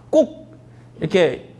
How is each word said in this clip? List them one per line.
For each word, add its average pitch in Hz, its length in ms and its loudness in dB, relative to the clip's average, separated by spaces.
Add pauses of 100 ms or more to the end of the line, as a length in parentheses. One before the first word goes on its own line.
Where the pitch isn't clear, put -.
꼭 - 420 -2 (480)
이렇게 165 600 -2